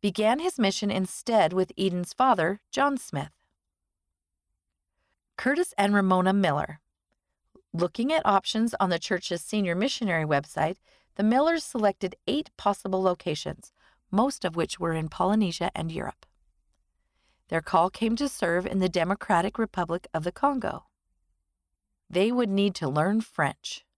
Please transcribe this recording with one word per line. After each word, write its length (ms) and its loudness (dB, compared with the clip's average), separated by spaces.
Began 400 2
his 180 -4
mission 320 0
instead 600 2
with 260 0
Eden's 340 -2
father, 500 2
John 260 0
Smith. 320 -8
Curtis 420 -2
and 160 2
Ramona 380 4
Miller. 480 0
Looking 400 0
at 140 2
options 540 0
on 100 2
the 80 2
church's 420 -4
senior 360 -2
missionary 480 0
website, 540 -2
the 80 -2
Millers 400 4
selected 540 -2
eight 300 -4
possible 440 -2
locations, 720 -2
most 340 0
of 120 -2
which 240 -2
were 140 -2
in 140 -4
Polynesia 680 0
and 160 -6
Europe. 340 -8
Their 120 0
call 300 2
came 260 -2
to 140 -2
serve 340 0
in 140 -4
the 100 2
Democratic 680 0
Republic 560 -4
of 100 -2
the 80 -2
Congo. 540 -2
They 240 2
would 160 0
need 280 0
to 120 -4
learn 320 2
French. 640 -6